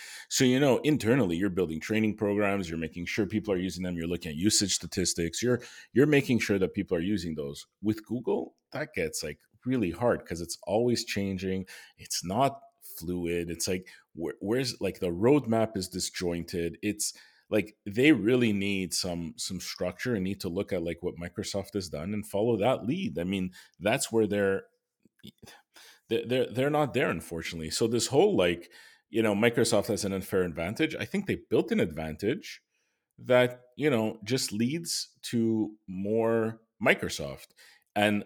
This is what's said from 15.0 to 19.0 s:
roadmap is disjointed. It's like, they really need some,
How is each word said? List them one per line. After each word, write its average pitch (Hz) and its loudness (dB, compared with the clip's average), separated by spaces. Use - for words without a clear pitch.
roadmap 113 2
is 92 -4
disjointed. 85 -4
It's - -2
like, - 0
they 123 4
really 120 4
need 98 -2
some, 85 -4